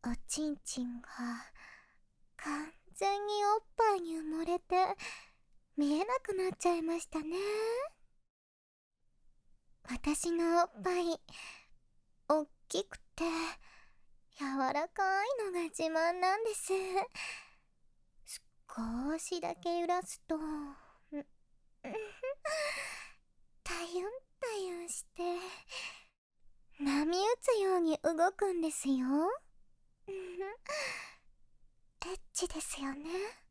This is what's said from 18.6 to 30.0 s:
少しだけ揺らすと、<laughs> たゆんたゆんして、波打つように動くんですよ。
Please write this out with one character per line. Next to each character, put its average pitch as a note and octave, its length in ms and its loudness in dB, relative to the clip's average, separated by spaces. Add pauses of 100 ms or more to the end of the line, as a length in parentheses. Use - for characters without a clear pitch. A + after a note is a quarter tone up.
少 A#3+ 460 -2
し F4+ 200 -4
だ E4+ 160 -2
け F4 260 0
揺 F4 60 2
ら F4+ 140 4
す - 200 -8
と、 D#4+ 180 -2
<laughs> D#4 40 -4 (3250)
た E4+ 200 -4
ゆ F4+ 240 -2
ん A4 40 -4 (280)
た C5 160 -2
ゆ F4+ 300 -4
ん F4 40 -12
し - 160 -6
て、 F4 340 -4 (1400)
波 D4 400 4
打 A4+ 200 4
つ B4+ 200 4
よ F#4+ 160 4
う F4+ 60 4
に D#4+ 200 2
動 E4+ 300 4
く G4 200 0
ん F4 100 2
で D#4+ 100 2
す - 180 -2
よ。 C4+ 420 4 (760)